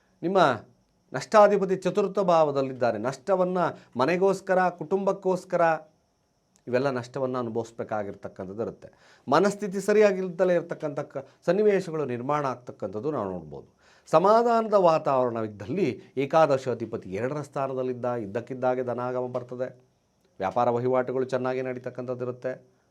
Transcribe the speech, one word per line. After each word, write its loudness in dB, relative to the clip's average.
ನಿಮ್ಮ 0
ನಷ್ಟಾಧಿಪತಿ 4
ಚತುರ್ಥ -2
ಭಾವದಲ್ಲಿದ್ದಾನೆ. 2
ನಷ್ಟವನ್ನು -2
ಮನೆಗೋಸ್ಕರ, 2
ಕುಟುಂಬಕ್ಕೋಸ್ಕರ -2
ಇವೆಲ್ಲ 2
ನಷ್ಟವನ್ನು -4
ಅನುಭವಿಸ್ಬೇಕಾಗಿರ್ತಕ್ಕಂಥದ್ದು -8
ಇರುತ್ತೆ. -14
ಮನಸ್ಥಿತಿ 0
ಸರಿಯಾಗಿಲ್ದಲೇ 2
ಇರ್ತಕ್ಕಂಥ -6
ಕ-, -10
ಸನ್ನಿವೇಶಗಳು 0
ನಿರ್ಮಾಣ -2
ಆಗ್ತಕ್ಕಂಥದ್ದು -6
ನಾವು -4
ನೋಡ್ಬೋದು. -14
ಸಮಾಧಾನದ 4
ವಾತಾವರಣವಿದ್ದಲ್ಲಿ 2
ಏಕಾದಶ 2
ಅಧಿಪತಿ -8
ಎರಡರ -4
ಸ್ಥಾನದಲ್ಲಿದ್ದ, -6
ಇದ್ದಕ್ಕಿದ್ದಾಗೆ -4
ಧನಾಗಮ -4
ಬರ್ತದೆ. -8
ವ್ಯಾಪಾರ 0
ವಹಿವಾಟುಗಳು 0
ಚೆನ್ನಾಗಿ -4
ನಡೀತಕ್ಕಂಥದ್ದು -8
ಇರುತ್ತೆ. -10